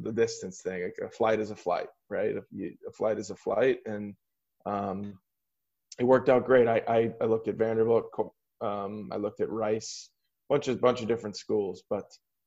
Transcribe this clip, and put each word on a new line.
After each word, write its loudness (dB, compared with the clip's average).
the -6
distance -2
thing. -6
Like, -8
a -10
flight 2
is -4
a -10
flight, -2
right? -2
A, -6
you, -8
a -12
flight -2
is -8
a -10
flight." 2
And, -8
um, -4
it 0
worked 6
out 4
great. 8
I, 2
I, 4
I 2
looked 0
at -2
Vanderbilt, 2
co-, -4
um, -6
I -6
looked -4
at 0
Rice, -4
bunch 2
of, -2
bunch 4
of -4
different -2
schools, -2
but -4